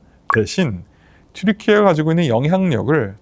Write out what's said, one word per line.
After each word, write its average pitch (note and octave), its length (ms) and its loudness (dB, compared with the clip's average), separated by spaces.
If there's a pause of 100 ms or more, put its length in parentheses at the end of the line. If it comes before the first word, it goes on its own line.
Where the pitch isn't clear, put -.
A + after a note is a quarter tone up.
(340)
대신 C#3 480 -2 (520)
튀르키예가 G#3 500 0
가지고 D#3 260 2
있는 E3+ 160 2
영향력을 C3 960 0